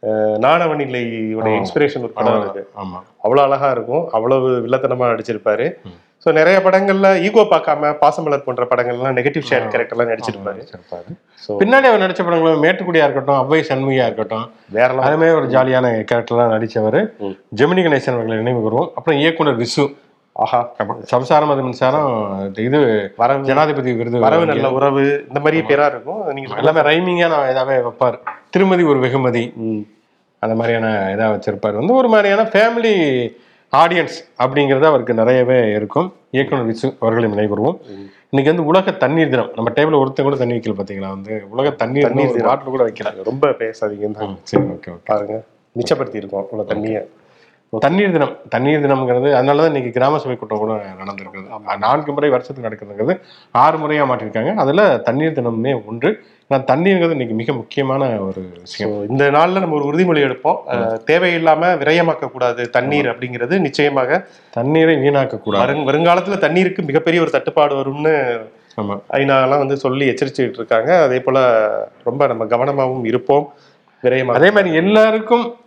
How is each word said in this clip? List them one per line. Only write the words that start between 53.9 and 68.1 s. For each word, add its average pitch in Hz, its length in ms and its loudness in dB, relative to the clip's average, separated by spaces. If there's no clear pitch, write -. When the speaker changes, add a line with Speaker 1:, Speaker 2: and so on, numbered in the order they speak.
Speaker 2:
மாற்றிருக்காங்க. 117 500 -2
அதுல 160 420 2
தண்ணீர் 139 440 -2
தினமே 117 440 -2
ஒன்று. 117 380 -4
ஏன்னா 135 80 2
தண்ணீர்ங்கிறது 165 520 2
இன்னைக்கு 123 260 -2
மிக 117 180 -4
முக்கியமான 131 680 -2
ஒரு 92 320 -8
விஷயம். 104 300 -8
Speaker 1:
So, 104 180 -6
இந்த 139 220 0
நாள்ல 175 280 2
நம்ம 160 220 -2
ஒரு 143 40 -2
உறுதிமொழி 160 380 2
எடுப்போம். 139 420 -2
Speaker 2:
ம். - 40 -12
Speaker 1:
அஹ், 113 360 -2
தேவையில்லாம 170 720 2
விரயமாக்க 151 540 0
கூடாது 120 380 -4
தண்ணீர் 139 360 0
Speaker 2:
ஆமா. 120 40 0
Speaker 1:
அப்படிங்கிறது. 123 500 -4
நிச்சயமாக 143 680 0
Speaker 2:
தண்ணீரை 156 440 2
வீணாக்க 135 440 0
கூடாது. 107 340 0
Speaker 1:
வருங்-, - 20 -2
வருங்காலத்துல 170 600 2
தண்ணீருக்கு 180 460 0
மிகப்பெரிய 160 380 0
ஒரு 156 100 0
தட்டுப்பாடு 143 440 0
வரும்னு 135 680 -2